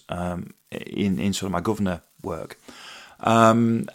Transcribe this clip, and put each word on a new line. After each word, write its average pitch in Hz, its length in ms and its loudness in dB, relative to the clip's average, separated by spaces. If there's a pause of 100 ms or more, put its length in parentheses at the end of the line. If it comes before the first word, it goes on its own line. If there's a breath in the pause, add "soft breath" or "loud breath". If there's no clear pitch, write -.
um, 87 440 -6 (180)
in, - 480 -2
in 98 120 0
sort 92 140 -4
of 98 60 -4
my 87 100 -2
governor 98 400 -2 (220)
work. - 360 -8 (600 loud breath)
Um, 113 720 4